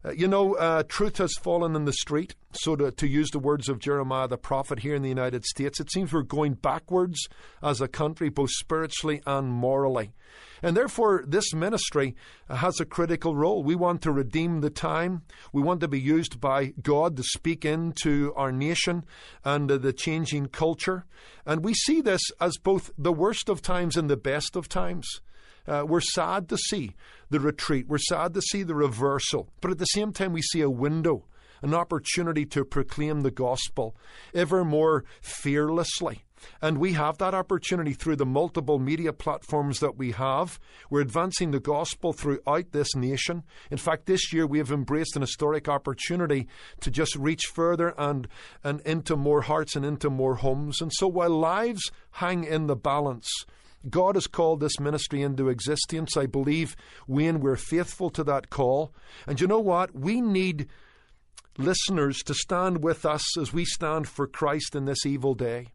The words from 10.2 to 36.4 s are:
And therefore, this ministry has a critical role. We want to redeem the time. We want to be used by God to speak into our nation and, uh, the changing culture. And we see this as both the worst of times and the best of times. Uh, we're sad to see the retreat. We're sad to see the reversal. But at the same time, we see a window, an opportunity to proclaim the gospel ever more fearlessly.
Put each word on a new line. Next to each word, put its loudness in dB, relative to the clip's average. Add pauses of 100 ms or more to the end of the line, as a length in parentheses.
And 2
therefore, 2
this 0
ministry 0 (340)
has 0
a -2
critical 0
role. 2
We 2
want 2
to 2
redeem 0
the 2
time. -2 (280)
We 2
want 2
to 0
be 0
used 2
by 2
God 2
to -4
speak -2
into 2
our 0
nation 0 (400)
and, 2
uh, 4
the 2
changing -2
culture. -2 (380)
And 0
we 0
see 2
this 2 (180)
as 0
both 0
the 2
worst 0
of 0
times 0
and 0
the 4
best -2
of -6
times. -2 (480)
Uh, 0
we're 4
sad -2
to -2
see -4 (340)
the 2
retreat. 0
We're 0
sad 0
to -2
see -2
the -4
reversal. 0 (100)
But -2
at -2
the -2
same 0
time, -2
we -2
see 0
a 4
window, 0 (360)
an 0
opportunity 0
to 0
proclaim 0
the 2
gospel -2 (380)
ever 2
more 4 (180)
fearlessly. 0 (360)